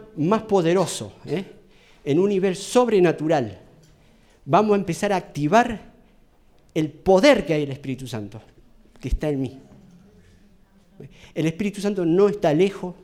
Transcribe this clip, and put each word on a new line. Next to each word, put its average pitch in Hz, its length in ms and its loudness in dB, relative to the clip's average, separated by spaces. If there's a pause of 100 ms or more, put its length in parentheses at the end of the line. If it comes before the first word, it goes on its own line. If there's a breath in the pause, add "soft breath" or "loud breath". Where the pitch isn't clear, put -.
(180)
más 190 260 0
poderoso, 170 720 0 (120)
¿eh? 147 180 -6 (600 soft breath)
En 147 160 0
un 196 100 2
nivel 190 260 0
sobrenatural. 165 1040 2 (840 soft breath)
Vamos 208 280 2
a 202 60 2
empezar 190 320 -4
a 196 40 0
activar 185 800 -2 (800)
el 156 180 -2
poder 190 540 4
que 165 80 -2
hay 151 100 -2
en 139 60 -4
el 135 40 -8
Espíritu 131 340 -10
Santo, 110 340 -12 (580)
que - 80 -10
está 151 220 -4
en 139 120 -2
mí. 123 180 -8 (1700 loud breath)
El 156 120 -2
Espíritu 196 360 -4
Santo 190 240 -2
no 185 240 4
está 190 240 0
lejos, 180 500 -2